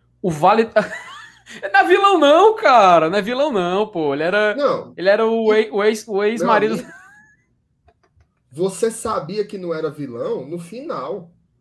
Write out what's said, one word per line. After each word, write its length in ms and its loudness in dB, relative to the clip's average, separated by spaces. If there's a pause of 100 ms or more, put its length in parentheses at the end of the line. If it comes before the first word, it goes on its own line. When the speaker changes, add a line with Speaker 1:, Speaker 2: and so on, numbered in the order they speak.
(220)
Speaker 1:
O 100 -2
Vale 420 2
<laughs> 1000 -8
Não 100 6
é 60 0
vilão 300 4
não, 380 6
cara. 560 4
Não 80 -2
é 20 0
vilão 300 -2
não, 340 -2
pô. 300 -4
Ele 80 -4
era, 320 0
Speaker 2:
Não. 420 -4
Speaker 1:
ele 100 -2
era 160 2
o 300 0
Speaker 2:
E 60 2
Speaker 1:
ex, 120 -2
o 120 -2
ex, 240 -2
o 160 -4
ex-marido. 540 0
Speaker 2:
Meu 60 -12
amigo, 140 -20 (1500)
você 380 -4
sabia 560 -6
que 140 -12
não 120 -8
era 200 -6
vilão 560 -8
no 100 -10
final. 760 -12 (300)